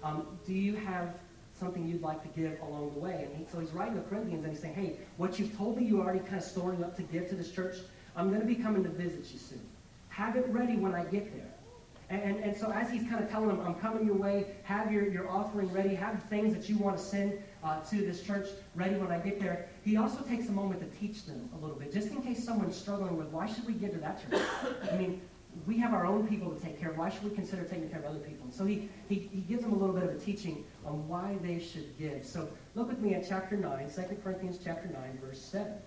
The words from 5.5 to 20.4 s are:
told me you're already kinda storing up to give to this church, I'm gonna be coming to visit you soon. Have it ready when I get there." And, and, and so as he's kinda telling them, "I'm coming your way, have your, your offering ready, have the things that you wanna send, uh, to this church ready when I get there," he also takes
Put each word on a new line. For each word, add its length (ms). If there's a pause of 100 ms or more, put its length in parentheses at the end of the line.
told 220
me 80
you're 180
already 160
kinda 220
storing 420
up 140
to 60
give 260
to 60
this 160
church, 260 (400)
I'm 160
gonna 100
be 120
coming 280
to 60
visit 420
you 80
soon. 220 (480)
Have 260
it 140
ready 260
when 180
I 120
get 280
there." 140 (600)
And, 120
and, 220
and 120
so 160
as 200
he's 120
kinda 280
telling 160
them, 140
"I'm 140
coming 300
your 100
way, 320 (160)
have 280
your, 160
your 220
offering 420
ready, 240
have 260
the 60
things 260
that 160
you 80
wanna 200
send, 440 (220)
uh, 220
to 100
this 260
church 260 (280)
ready 220
when 140
I 60
get 220
there," 300 (140)
he 140
also 260
takes 260